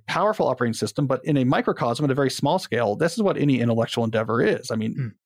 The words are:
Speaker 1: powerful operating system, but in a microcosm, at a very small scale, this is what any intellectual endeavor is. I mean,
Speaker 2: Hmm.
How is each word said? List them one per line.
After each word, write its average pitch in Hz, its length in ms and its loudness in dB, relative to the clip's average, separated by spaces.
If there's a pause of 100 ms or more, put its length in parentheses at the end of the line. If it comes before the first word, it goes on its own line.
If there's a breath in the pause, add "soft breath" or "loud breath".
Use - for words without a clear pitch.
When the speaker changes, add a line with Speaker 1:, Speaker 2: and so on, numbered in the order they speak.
Speaker 1:
powerful 185 400 0
operating 123 260 0
system, 139 320 -2
but 131 180 -2
in 151 140 2
a 131 60 4
microcosm, 151 600 0
at 143 60 0
a 131 60 2
very 135 160 2
small 151 260 0
scale, 113 380 0
this 165 180 0
is 233 80 -4
what 196 160 2
any 139 220 2
intellectual 117 440 0
endeavor 113 380 0
is. 190 300 0
I 117 40 -2
mean, 110 200 -4
Speaker 2:
Hmm. 131 120 -6 (180)